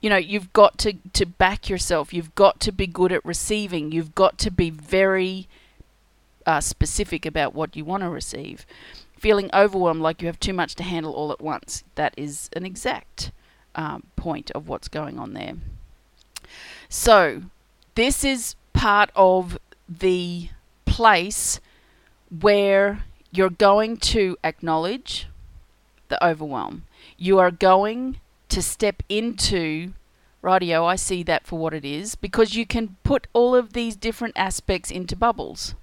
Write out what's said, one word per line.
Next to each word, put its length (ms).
You 80
know, 80
you've 360
got 260
to, 160
to 140
back 420
yourself. 460
You've 200
got 260
to 120
be 140
good 260
at 120
receiving. 680
You've 220
got 240
to 120
be 200
very, 760
uh, 140
specific 640
about 280
what 220
you 80
want 180
to 60
receive. 580
Feeling 340
overwhelmed, 480
like 220
you 40
have 140
too 140
much 220
to 60
handle 300
all 180
at 100
once. 440
That 220
is 380
an 100
exact, 680
um, 280
point 340
of 160
what's 220
going 300
on 160
there. 200
So 540
this 300
is 320
part 420
of 420
the 600
place 760
where 640
you're 200
going 480
to 440
acknowledge 840
the 180
overwhelm. 560
You 220
are 140
going 680
to 120
step 480
into, 840
"Rightio, 420
I 120
see 260
that 240
for 120
what 140
it 140
is," 280
because 400
you 120
can 360
put 300
all 220
of 180
these 240
different 400
aspects 540
into 260
bubbles. 680